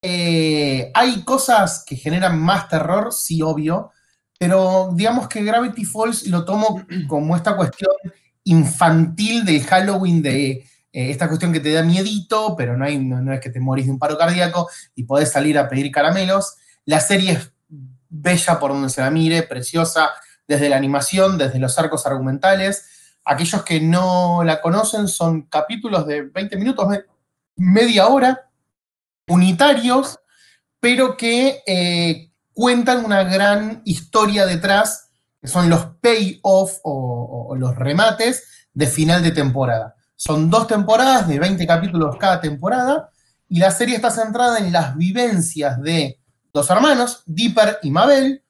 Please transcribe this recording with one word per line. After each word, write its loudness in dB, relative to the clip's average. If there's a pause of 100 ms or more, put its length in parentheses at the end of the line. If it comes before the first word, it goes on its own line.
Eh, 0
hay 0
cosas 0
que -10
generan -2
más 0
terror, -2
sí, -4
obvio, -4 (440)
pero 2
digamos 0
que -6
Gravity -2
Falls -4
lo 0
tomo -2 (120)
<clears throat> -6
como -2
esta -2
cuestión -2 (500)
infantil 2
del 2
Halloween, 2
de, -2
eh, -10 (280)
esta -4
cuestión -2
que 0
te -2
da 2
miedito, 0
pero -4
no -2
hay, -2
no, -2
no -4
es -6
que -12
te -8
morís -2
de 0
un -4
paro -2
cardíaco 0 (280)
y -8
podés 2
salir 0
a 0
pedir -4
caramelos. 0 (280)
La 0
serie 0
es -4 (560)
bella 0
por -4
donde -4
se -6
la 0
mire, 2
preciosa, -2 (360)
desde 0
la 2
animación, 0
desde -2
los -2
arcos -2
argumentales, -2 (400)
aquellos -2
que -2
no 2
la 0
conocen, 0
son -2
capítulos -4
de -4
veinte -10
minutos, -2
me-, -2 (520)
media 4
hora, 2 (800)
unitarios, 2 (640)
pero 2
que, 0
eh, -2 (260)
cuentan 2
una 2
gran 0
historia 0
detrás, -2 (300)
que -16
son 2
los 2 (160)
payoff 2
o, -6
o, -8
o -8
los -2
remates 0 (300)
de 0
final 2
de 4
temporada. -2 (220)
Son -2
dos 2
temporadas 2
de 0
veinte -2
capítulos 0
cada 2
temporada, -2 (380)
y -2
la 6
serie -2
está 0
centrada 0
en -2
las 0
vivencias -2
de -2 (340)
dos 0
hermanos, 2
Dipper 0
y -2
Mabel 4